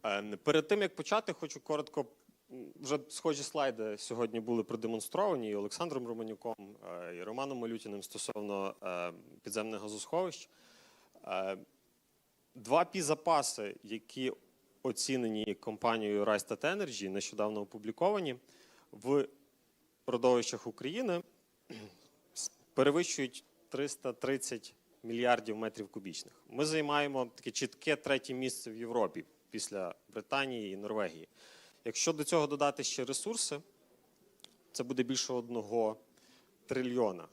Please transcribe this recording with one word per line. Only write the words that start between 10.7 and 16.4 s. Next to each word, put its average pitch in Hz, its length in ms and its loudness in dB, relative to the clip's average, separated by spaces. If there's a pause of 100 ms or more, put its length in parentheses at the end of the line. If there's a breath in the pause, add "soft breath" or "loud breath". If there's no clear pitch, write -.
Е, 95 300 -2 (1000)
два 127 300 4
пі-запаси, 151 960 2
які 113 500 -4 (500)
оцінені 110 720 0
компанією 107 720 2
Rystad 110 520 2